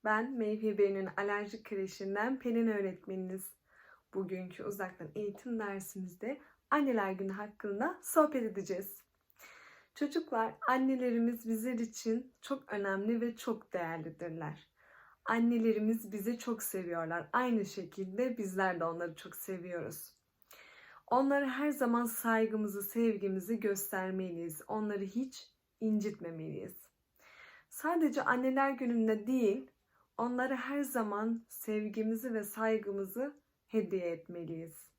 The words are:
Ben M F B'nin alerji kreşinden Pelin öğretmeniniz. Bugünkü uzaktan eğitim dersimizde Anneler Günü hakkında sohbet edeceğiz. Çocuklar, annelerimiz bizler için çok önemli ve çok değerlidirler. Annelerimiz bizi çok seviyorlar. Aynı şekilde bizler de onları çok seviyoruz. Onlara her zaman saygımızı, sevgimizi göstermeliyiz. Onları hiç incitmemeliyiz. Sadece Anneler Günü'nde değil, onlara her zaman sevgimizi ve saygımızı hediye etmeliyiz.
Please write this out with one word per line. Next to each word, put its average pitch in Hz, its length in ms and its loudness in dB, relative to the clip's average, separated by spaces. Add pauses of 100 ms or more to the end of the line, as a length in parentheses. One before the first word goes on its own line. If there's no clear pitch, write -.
Ben 220 280 4
M 214 280 0
F 214 180 0
B'nin 196 380 4
alerji 208 460 -2
kreşinden 202 760 -2
Pelin 233 300 2
öğretmeniniz. 190 880 -4 (580)
Bugünkü 185 500 -6
uzaktan 185 500 -6
eğitim 208 440 -4
dersimizde 196 840 -6 (300)
Anneler 240 420 4
Günü 190 200 -2
hakkında 208 720 -4
sohbet 302 400 4
edeceğiz. 196 600 -6 (920)
Çocuklar, 277 600 0 (140)
annelerimiz 247 800 4
bizler 226 300 0
için 226 600 -2
çok - 320 -6
önemli 202 480 0
ve 233 160 0
çok - 360 -4
değerlidirler. 165 960 -6 (560)
Annelerimiz 226 880 4
bizi 214 260 -2
çok 226 240 -4
seviyorlar. 170 680 -2
Aynı 240 320 4
şekilde 196 760 -4
bizler 185 420 0
de 165 40 2
onları 165 320 -4
çok 175 200 -14
seviyoruz. 175 800 -8 (920)
Onlara 277 440 4
her 285 200 0
zaman 240 340 2
saygımızı, 220 760 0
sevgimizi 202 800 0
göstermeliyiz. 185 1080 -2
Onları 208 360 -2
hiç 247 480 -6 (280)
incitmemeliyiz. 170 1120 -4 (760)
Sadece 311 540 2
Anneler 262 480 4
Günü'nde 226 560 2
değil, 247 440 2 (480)
onlara 247 380 0
her 269 260 -2
zaman 226 680 0
sevgimizi 220 840 -2
ve 208 100 -2
saygımızı 214 960 -2 (260)
hediye 180 440 0
etmeliyiz. 165 880 -10